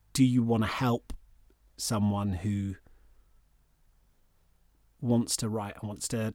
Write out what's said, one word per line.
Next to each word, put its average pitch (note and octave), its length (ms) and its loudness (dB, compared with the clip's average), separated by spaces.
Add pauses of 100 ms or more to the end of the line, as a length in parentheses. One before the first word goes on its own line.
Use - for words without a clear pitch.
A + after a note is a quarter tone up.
(140)
do C3+ 100 6
you B2 200 6
wanna A2+ 240 2
help A#2 460 -2 (640)
someone G2+ 560 0
who G2 420 -4 (2250)
wants A#2+ 360 2
to A#2 100 -4
write G#2 320 -6
and G#2+ 80 -8
wants G#2 220 -8
to A2 260 -4